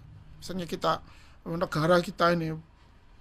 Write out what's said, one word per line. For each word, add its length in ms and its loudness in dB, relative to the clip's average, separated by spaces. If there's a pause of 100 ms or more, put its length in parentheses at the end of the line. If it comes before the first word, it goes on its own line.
(360)
misalnya 280 -8
kita 400 -2 (380)
negara 560 2
kita 340 2
ini, 200 -2 (680)